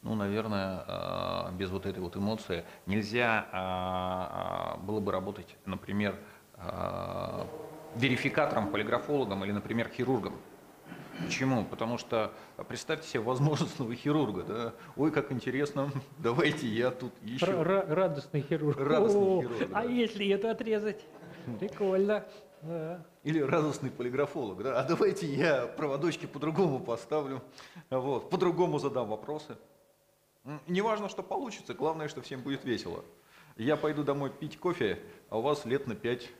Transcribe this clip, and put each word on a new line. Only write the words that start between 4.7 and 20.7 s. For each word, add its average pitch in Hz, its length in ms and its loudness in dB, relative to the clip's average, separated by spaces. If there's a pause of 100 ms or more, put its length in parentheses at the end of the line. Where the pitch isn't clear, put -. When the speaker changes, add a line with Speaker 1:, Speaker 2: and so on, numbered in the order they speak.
Speaker 1:
а, - 40 -8
было 104 220 -2
бы 98 120 0
работать, 92 440 -6 (100)
например, 98 500 0 (400)
а, 90 880 -4 (500)
верификатором, 117 760 2
полиграфологом 107 760 0
или, 101 80 -2
например, 113 360 -2
хирургом. 120 460 0 (880)
Почему? 131 400 2
Потому 117 340 -4
что 110 340 0 (360)
представьте 151 380 -6
себе - 140 0
возможностного 127 760 2
хирурга, 120 480 2
да? 113 320 -4 (220)
«Ой, 147 140 4
как 143 200 2
интересно, 139 600 0 (140)
<laughs> - 140 -18
давайте 131 480 4
я 117 240 2
тут 127 220 -8 (100)
ещё». 160 400 0
Speaker 2:
Ра-, 185 200 4
ра-, 156 120 0
радостный 156 460 2
хирург. 151 380 0
Speaker 1:
Радостный 196 420 6
Speaker 2:
О, 190 220 6
Speaker 1:
хирург, 117 300 -2
Speaker 2:
а 208 100 0
Speaker 1:
да. 240 80 0
Speaker 2:
если 220 380 2
это 196 220 4
отрезать? 214 540 0 (560)